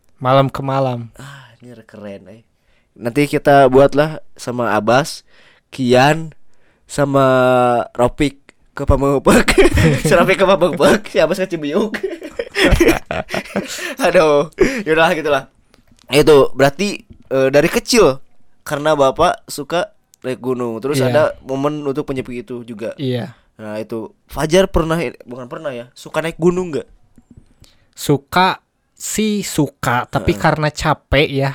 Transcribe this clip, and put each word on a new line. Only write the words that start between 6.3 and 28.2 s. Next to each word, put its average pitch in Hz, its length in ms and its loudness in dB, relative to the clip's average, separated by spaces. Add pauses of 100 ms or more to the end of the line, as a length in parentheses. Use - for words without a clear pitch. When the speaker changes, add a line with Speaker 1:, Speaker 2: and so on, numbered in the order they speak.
Speaker 2:
sama 139 420 0 (680)
Ropik 123 460 -2 (340)
ke - 120 -10
Pameupeuk. 139 680 2
<laughs> - 80 2 (420)
Si 165 120 0
Ropik 240 240 2
ke 196 80 2
Pameupeuk, 185 600 2
si - 120 -4
Abbas 170 180 2
ke 185 120 -4
Cibiuk. 170 500 -4
<laughs> - 1000 0 (1000)
Aduh, 156 500 2 (340)
yaudahlah 160 300 2
gitulah. 147 280 -2 (680)
Itu 147 440 6
berarti, 143 500 0 (260)
eh, 135 200 2
dari 143 200 4
kecil 208 500 2 (440)
karena 151 320 -2
Bapak 143 520 0
suka 160 480 -8 (260)
naik 127 180 -8
gunung. 120 400 -6
Terus 135 200 -4
Speaker 1:
Iya. 127 100 0
Speaker 2:
ada 147 140 2 (180)
momen 139 420 -6
untuk 139 220 -4
penyepi 123 380 -10
itu 120 200 -12
juga. 110 340 -10
Speaker 1:
Iya. 123 380 -6 (220)
Speaker 2:
Nah, 107 200 -12
itu 110 360 -10 (140)
Fajar 160 400 2
pernah, 160 300 -2 (260)
bukan 123 240 -14
pernah 156 240 -12
ya, 123 220 -14
suka - 280 -8
naik 165 160 -6
gunung 175 340 -2
nggak? - 180 -8 (1040)
Speaker 1:
Suka - 720 -2 (280)